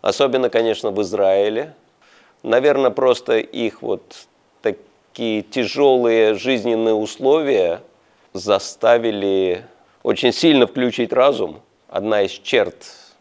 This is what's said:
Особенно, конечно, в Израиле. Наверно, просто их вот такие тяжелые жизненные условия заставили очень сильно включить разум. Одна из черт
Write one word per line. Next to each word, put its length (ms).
Особенно, 480
конечно, 420
в 120
Израиле. 720
Наверно, 480
просто 480
их 440
вот 440
такие 800
тяжелые 920
жизненные 600
условия 880
заставили 1300
очень 300
сильно 340
включить 460
разум. 480
Одна 340
из 80
черт 560